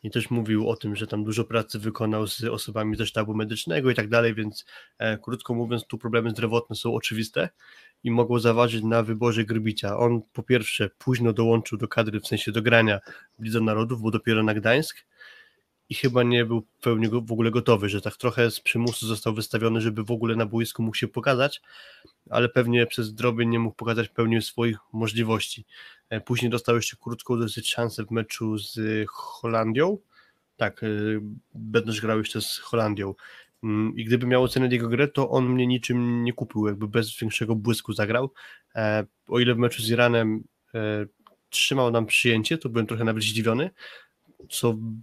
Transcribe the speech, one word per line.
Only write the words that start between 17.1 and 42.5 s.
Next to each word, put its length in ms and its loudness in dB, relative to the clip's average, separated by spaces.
w 120 -6
ogóle 180 2
gotowy, 380 4
że 120 -2
tak 160 -8
trochę 340 2
z 100 -8
przymusu 460 -2
został 280 -2
wystawiony, 460 0
żeby 240 -2
w 60 -8
ogóle 260 0
na 100 0
boisku 360 -4
mógł 140 -2
się 120 -2
pokazać, 540 0
ale 180 2
pewnie 380 4
przez 200 -4
zdrowie 400 0
nie 120 2
mógł 180 0
pokazać 320 -2
w 40 -18
pełni 300 2
swoich 360 -2
możliwości. 720 -2
E, 100 -4
później 300 -2
dostał 260 0
jeszcze 260 -4
krótką 360 -6
dosyć 320 -4
szansę 340 -4
w 60 -12
meczu 480 -4
z 200 -10
Holandią. 880 -2
Tak, 260 -4
e, 40 -4
Bednarz 460 -2
grał 180 0
jeszcze 220 -4
z 180 -6
Holandią. 560 -2
Mm, 320 0
i 80 -6
gdyby 220 2
miał 160 6
oceniać 300 2
jego 160 0
grę, 200 2
to 220 -2
on 180 2
mnie 180 2
niczym 580 0
nie 80 0
kupił, 340 -4
jakby 220 -4
bez 300 -2
większego 360 -2
błysku 380 -2
zagrał. 380 0
E, 320 0
o 120 2
ile 140 4
w 40 -2
meczu 240 0
z 60 -2
Iranem, 560 4
e, 320 -2
trzymał 400 2
nam 160 2
przyjęcie, 520 2